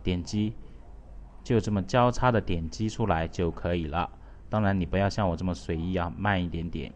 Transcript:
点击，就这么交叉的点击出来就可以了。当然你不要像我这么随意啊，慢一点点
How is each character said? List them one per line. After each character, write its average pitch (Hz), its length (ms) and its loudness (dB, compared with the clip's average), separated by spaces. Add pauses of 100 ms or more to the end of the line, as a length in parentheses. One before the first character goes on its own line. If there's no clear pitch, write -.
点 90 200 0
击， 107 300 0 (880)
就 117 160 4
这 104 120 0
么 101 100 2
交 123 300 4
叉 123 200 4
的 113 80 6
点 82 300 0
击 110 180 -2
出 107 200 0
来 82 200 2
就 85 220 0
可 87 260 -2
以 80 120 0
了。 80 200 0 (400)
当 107 140 0
然 98 180 2
你 85 60 2
不 80 100 -2
要 98 140 4
像 101 180 0
我 85 80 2
这 85 80 -4
么 92 80 0
随 85 240 -4
意 87 200 -2
啊， 85 200 0
慢 92 280 2
一 87 40 0
点 82 220 -4
点 78 260 -8